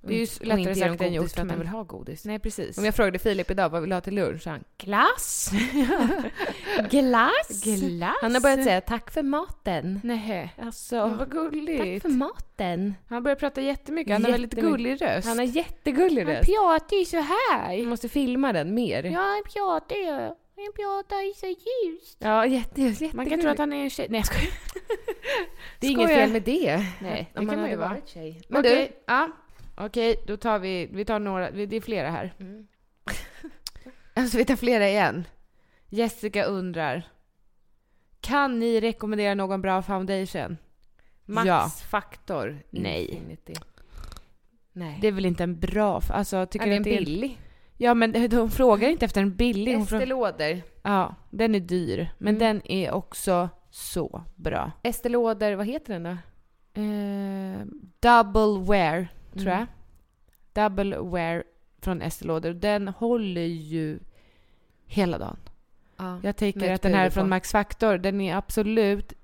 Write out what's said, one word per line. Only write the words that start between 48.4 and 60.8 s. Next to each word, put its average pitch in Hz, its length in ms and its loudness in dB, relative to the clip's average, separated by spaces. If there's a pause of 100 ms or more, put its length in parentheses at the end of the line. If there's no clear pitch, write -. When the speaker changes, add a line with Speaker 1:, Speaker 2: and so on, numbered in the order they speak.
Speaker 1:
frågar 240 380 6
inte 320 160 2
efter 208 180 2
en 196 140 0
billig. 233 380 2
Hon 214 120 0
frå- 262 100 -2
Speaker 2:
Estée 262 100 0
Lauder. 180 560 -2 (200)
Speaker 1:
Ja, 196 320 0 (160)
den 220 240 2
är 196 60 2
dyr. 170 480 -2 (100)
Men 202 180 -2
Speaker 2:
Mm. - 20 -4
Speaker 1:
den 220 340 0
är 185 200 0
också 180 560 0 (220)
så - 520 -8 (140)
bra. - 340 -4 (120)
Speaker 2:
Estée 240 300 -4
Lauder, 220 420 2
vad 202 120 -4
heter 247 260 -6
den 170 100 -6
då? 170 80 -6 (720)
Speaker 1:
Eh, 196 840 -6 (340)
Double 214 720 6
Wear, 175 360 2 (240)
tror 190 160 -4
Speaker 2:
Mm. 185 100 2
Speaker 1:
jag. 233 80 -4 (840)
Double 202 500 0